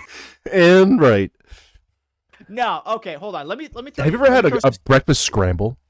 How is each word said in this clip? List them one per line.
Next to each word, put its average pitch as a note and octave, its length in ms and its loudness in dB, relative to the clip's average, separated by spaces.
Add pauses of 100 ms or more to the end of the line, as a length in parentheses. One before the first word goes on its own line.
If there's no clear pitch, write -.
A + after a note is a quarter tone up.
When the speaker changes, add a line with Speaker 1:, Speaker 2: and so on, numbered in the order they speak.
(500)
Speaker 1:
And F#3+ 500 4
right. G#2+ 320 2 (1160)
Speaker 2:
No, G#3 380 -6
okay, G#3+ 280 -8
hold F#3+ 200 -14
on. D3 140 -12
Let G#3+ 100 -10
me, D4+ 140 -16
let - 120 -16
me - 60 -18
throw - 140 -6
Speaker 1:
Have D3+ 80 0
you A#3 60 -6
Speaker 2:
you, C4+ 60 0
Speaker 1:
ever C4 80 4
Speaker 2:
let B3 120 2
Speaker 1:
had D3+ 80 0
Speaker 2:
me - 40 -2
Speaker 1:
a, - 40 -6
Speaker 2:
throw C3+ 80 0
Speaker 1:
a C3 40 2
Speaker 2:
some - 120 -18
Speaker 1:
breakfast C3+ 380 0
scramble? G2 540 -2 (140)